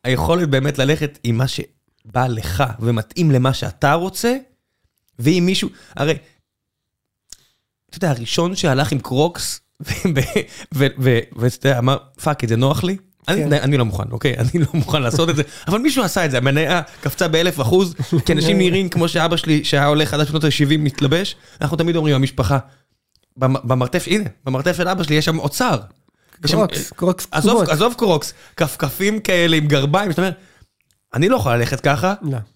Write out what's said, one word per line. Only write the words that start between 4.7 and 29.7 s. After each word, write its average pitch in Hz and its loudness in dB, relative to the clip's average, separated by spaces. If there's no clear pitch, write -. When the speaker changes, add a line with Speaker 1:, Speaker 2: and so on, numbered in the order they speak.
Speaker 1:
ואם 160 2
מישהו, 190 0
הרי, 156 0
אתה - -20
יודע, 175 -2
הראשון 165 -2
שהלך 139 0
עם 139 -2
קרוקס, 147 -2
<laughs> - -20
ו-, 151 -12
ו-, 135 0
ו-, 139 2
ו-, 127 4
ואתה 120 0
יודע, 127 2
אמר, 131 2
"פאק, 147 -2
זה 113 0
נוח 139 2
לי." 190 -2
אני, 190 0
Speaker 2:
כן. 151 2
Speaker 1:
אני 143 2
לא 123 2
מוכן, 98 -4
אוקיי? 120 -2
אני 123 0
לא 147 2
מוכן 147 0
לעשות 156 0
את 143 0
זה. 147 0
<laughs> - -10
אבל 196 0
מישהו 254 0
עשה 180 0
את 151 0
זה, 131 0
המניה 147 2
קפצה 165 -2
באלף 160 0
אחוז, 175 2
כי 175 2
אנשים 170 2
Speaker 2:
<laughs> - 4
Speaker 1:
נראים 185 2
כמו 170 0
שאבא 170 0
שלי, 151 0
שהיה 143 2
הולך 147 0
עד 147 0
השנות 151 0
השבעים 151 2
מתלבש. 143 0
אנחנו 143 -2
תמיד 165 0
אומרים, 156 2
המשפחה, 131 0
במ-, 131 2
במרתף, 123 -2
הנה, 202 0
במרתף 139 -2
של 180 -2
אבא 185 -2
שלי 147 0
יש 151 2
שם 160 0
אוצר. 170 0
יש 143 2
שם, 165 2
Speaker 2:
קרוקס, 170 0
קרוקס 180 0
Speaker 1:
עזוב, 156 4
Speaker 2:
כתומות. 202 4
Speaker 1:
עזוב 202 0
קרוקס, 180 0
כפכפים 190 -2
כאלה 170 2
עם 151 2
גרביים, 147 2